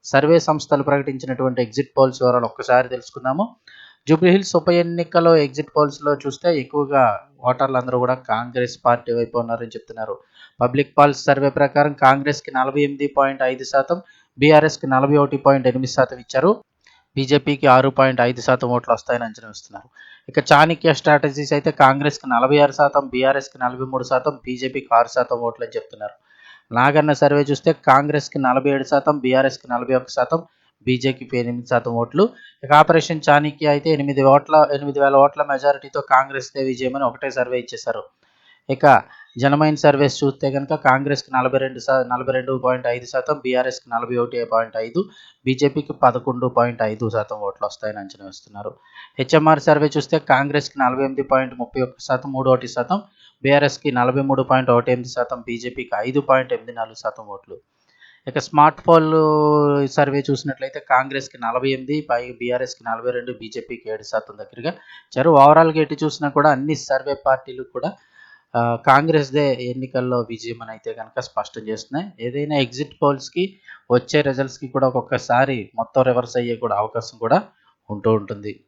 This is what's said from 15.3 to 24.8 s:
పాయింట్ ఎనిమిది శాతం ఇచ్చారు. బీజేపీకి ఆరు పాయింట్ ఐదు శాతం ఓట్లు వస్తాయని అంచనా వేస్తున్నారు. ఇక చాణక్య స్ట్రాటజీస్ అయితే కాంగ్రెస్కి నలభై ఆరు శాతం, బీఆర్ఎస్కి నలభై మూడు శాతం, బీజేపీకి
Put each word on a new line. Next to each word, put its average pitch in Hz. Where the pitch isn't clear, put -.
పాయింట్ 135
ఎనిమిది 131
శాతం 127
ఇచ్చారు. 147
బీజేపీకి 139
ఆరు 135
పాయింట్ 131
ఐదు 123
శాతం 123
ఓట్లు 120
వస్తాయని 120
అంచనా 110
వేస్తున్నారు. -
ఇక 123
చాణక్య 156
స్ట్రాటజీస్ 147
అయితే 147
కాంగ్రెస్కి 139
నలభై 131
ఆరు 143
శాతం, 143
బీఆర్ఎస్కి 135
నలభై 127
మూడు 131
శాతం, 131
బీజేపీకి 127